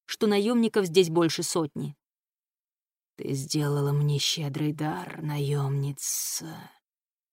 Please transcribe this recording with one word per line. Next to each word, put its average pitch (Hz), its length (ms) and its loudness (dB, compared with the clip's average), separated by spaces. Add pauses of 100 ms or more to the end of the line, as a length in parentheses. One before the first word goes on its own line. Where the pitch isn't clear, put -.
что - 200 -2
наёмников 214 600 2
здесь 170 240 6
больше 165 320 2
сотни. 147 540 -2 (1200)
«Ты - 180 -6
сделала 143 580 0
мне 147 260 2
щедрый 151 540 -2
дар, 151 500 -6
наёмница. 143 1500 -2 (640)